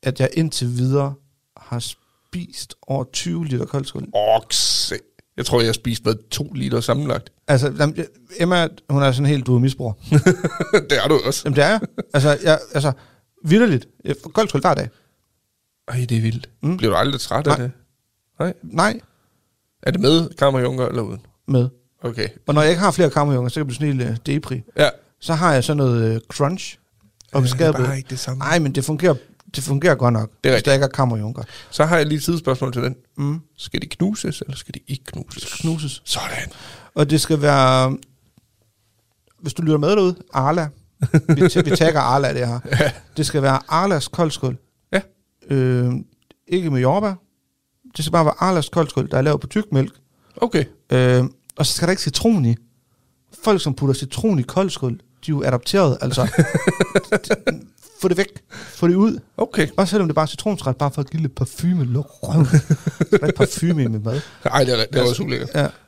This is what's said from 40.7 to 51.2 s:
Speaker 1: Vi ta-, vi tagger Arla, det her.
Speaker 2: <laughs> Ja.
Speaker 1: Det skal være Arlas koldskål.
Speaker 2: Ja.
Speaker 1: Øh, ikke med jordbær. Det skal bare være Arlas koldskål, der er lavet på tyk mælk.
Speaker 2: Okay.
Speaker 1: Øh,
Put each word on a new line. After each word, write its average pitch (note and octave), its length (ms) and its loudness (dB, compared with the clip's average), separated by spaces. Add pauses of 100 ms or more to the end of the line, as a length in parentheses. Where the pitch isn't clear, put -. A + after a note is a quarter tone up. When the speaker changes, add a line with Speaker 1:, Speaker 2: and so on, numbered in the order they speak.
Speaker 1:
Vi E3+ 200 6
ta-, F3+ 120 0
vi D#3 140 0
tagger D#3+ 260 2
Arla, B2+ 320 2
det B2 140 -2
her. A#2+ 120 -4 (120)
Speaker 2:
<laughs> C3 120 2
Ja. C#3+ 80 0 (260)
Speaker 1:
Det D3+ 80 -2
skal C#3+ 160 -2
være C3+ 260 2
Arlas E3 400 0
koldskål. C#3 500 -2 (360)
Speaker 2:
Ja. G3 80 0 (480)
Speaker 1:
Øh, B2+ 440 2 (540)
ikke F3 240 0
med C3 100 2
jordbær. F#3+ 320 2 (840)
Det D#3 80 -4
skal D#3 60 -6
bare E3 140 4
være D3+ 140 2
Arlas F3 300 0
koldskål, C#3+ 420 -2
der C#3 60 0
er C3+ 40 2
lavet D3 200 0
på C3 60 -14
tyk G#3+ 240 -2
mælk. C#3 220 0 (440)
Speaker 2:
Okay. A3+ 280 0 (260)
Speaker 1:
Øh, B2+ 320 4 (340)